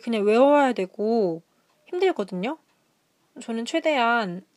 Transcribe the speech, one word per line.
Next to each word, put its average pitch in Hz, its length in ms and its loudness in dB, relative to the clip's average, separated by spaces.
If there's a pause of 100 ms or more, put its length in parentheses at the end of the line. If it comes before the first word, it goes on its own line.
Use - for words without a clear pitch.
그냥 226 220 -4
외워야 262 500 4
되고 202 680 -2 (440)
힘들거든요. 294 720 -4 (840)
저는 233 240 -8
최대한 233 800 0 (120)